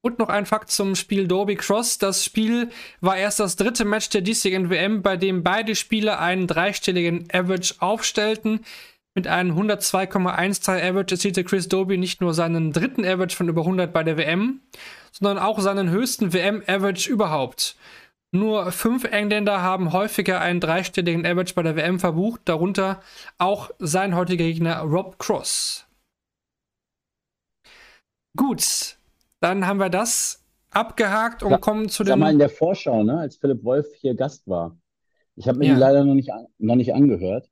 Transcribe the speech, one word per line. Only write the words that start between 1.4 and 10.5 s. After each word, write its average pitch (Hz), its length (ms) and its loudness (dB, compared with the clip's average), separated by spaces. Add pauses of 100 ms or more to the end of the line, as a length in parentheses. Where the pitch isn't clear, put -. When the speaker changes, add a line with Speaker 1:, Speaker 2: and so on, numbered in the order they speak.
Speaker 1:
Cross. 220 420 -2
Das 196 260 0
Spiel 233 460 0 (300)
war 185 160 2
erst 202 220 -2
das 196 180 0
dritte 208 280 0
Match 208 240 0
der 202 140 0
diesjährigen 190 480 0
W 185 60 2
M, 196 260 0
bei 190 140 2
dem 185 260 0
beide 208 320 0
Spieler 208 460 -2
einen 180 260 0
dreistelligen 170 880 -2
Average 180 480 0
aufstellten. 220 800 0 (540)
Mit 185 120 -2
einem 175 280 0
hundertzwei 202 520 0
Komma 185 280 0
eins 196 260 -2